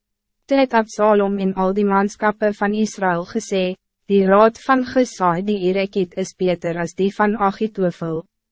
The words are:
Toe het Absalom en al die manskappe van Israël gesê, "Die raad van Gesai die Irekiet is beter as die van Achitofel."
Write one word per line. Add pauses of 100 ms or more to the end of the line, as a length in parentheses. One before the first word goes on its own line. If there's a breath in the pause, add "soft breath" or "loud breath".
(460)
Toe
het
Absalom
en
al
die
manskappe
van
Israël
gesê, (320)
"Die
raad (100)
van
Gesai
die (100)
Irekiet
is
beter
as
die
van
Achitofel." (260)